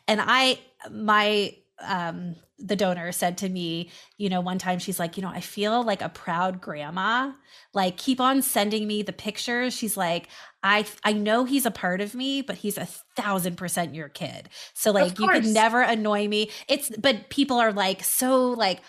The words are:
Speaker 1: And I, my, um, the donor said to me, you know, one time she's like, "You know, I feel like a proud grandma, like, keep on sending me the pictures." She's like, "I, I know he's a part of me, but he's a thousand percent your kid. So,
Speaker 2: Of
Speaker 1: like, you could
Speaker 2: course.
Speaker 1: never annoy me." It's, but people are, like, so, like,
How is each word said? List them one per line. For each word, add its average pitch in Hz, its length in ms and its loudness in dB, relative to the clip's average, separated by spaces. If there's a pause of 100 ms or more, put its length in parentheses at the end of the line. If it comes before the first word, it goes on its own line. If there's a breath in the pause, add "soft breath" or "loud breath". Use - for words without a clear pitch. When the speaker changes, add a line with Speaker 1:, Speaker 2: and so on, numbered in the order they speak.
Speaker 1:
And 208 120 2
I, 254 380 4 (320)
my, 214 640 2 (260)
um, 175 540 -6 (240)
the 208 160 -4
donor 180 380 0
said 180 260 -2
to 196 100 -4
me, 175 420 -4 (280 loud breath)
you 202 100 -2
know, 185 120 0
one 180 180 -2
time 185 220 -2
she's 185 180 -6
like, 170 180 -4
"You 196 60 -6
know, 190 60 -6
I 170 120 -8
feel 214 440 -2
like 202 180 -2
a - 60 -6
proud 180 520 -4
grandma, 190 720 -4 (420 loud breath)
like, 190 240 0
keep 254 240 -2
on 262 220 4
sending 214 460 0
me 208 140 -2
the 190 100 -6
pictures." 240 600 -4
She's 214 240 -4
like, 175 300 -2 (380 loud breath)
"I, 208 220 4 (180)
I 214 80 2
know 214 320 2
he's 254 220 0
a 226 40 2
part 185 300 -4
of 208 160 -6
me, 269 260 -4
but 208 140 -8
he's 202 220 -6
a 175 100 -8 (260)
thousand 190 440 -2
percent 170 360 -4
your 151 140 -10
kid. - 400 -12 (260 loud breath)
So, - 160 2
Speaker 2:
Of 202 40 4
Speaker 1:
like, 190 260 4
you 220 80 6
could 339 160 6
Speaker 2:
course. 220 100 4
Speaker 1:
never 226 280 6
annoy 214 440 2
me." 214 240 0 (160 loud breath)
It's, 277 300 0
but 220 320 0
people 277 300 2
are, 226 140 4
like, 196 300 0
so, 254 480 2
like, 208 380 0